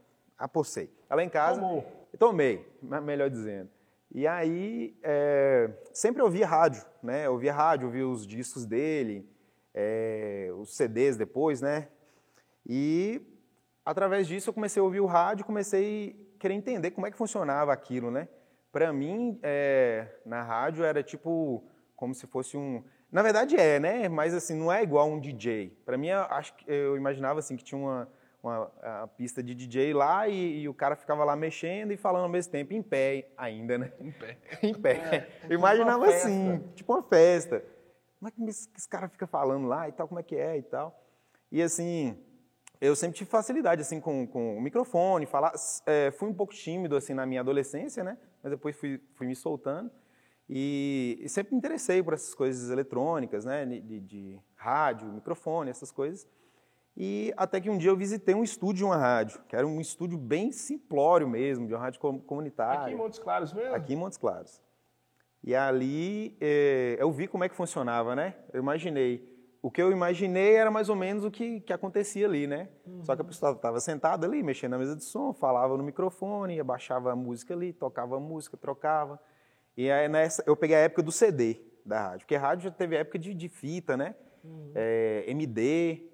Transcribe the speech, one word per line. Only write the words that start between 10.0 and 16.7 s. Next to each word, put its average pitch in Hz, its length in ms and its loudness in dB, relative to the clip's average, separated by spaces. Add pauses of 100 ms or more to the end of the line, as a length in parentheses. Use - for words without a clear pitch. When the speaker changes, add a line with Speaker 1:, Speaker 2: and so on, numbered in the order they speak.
Speaker 1:
os 107 160 -14
C 127 140 2
Ds 123 280 2
depois, 127 440 0
né? 147 280 -2 (760)
E 156 540 0 (640)
através 190 420 2
disso 190 240 -4
eu - 40 -6
comecei 208 260 0
a 190 40 6
ouvir 190 160 2
o 196 60 4
rádio, 180 380 4
comecei 208 720 -2 (200)
a - 40 -20
querer 190 140 0
entender 202 360 -4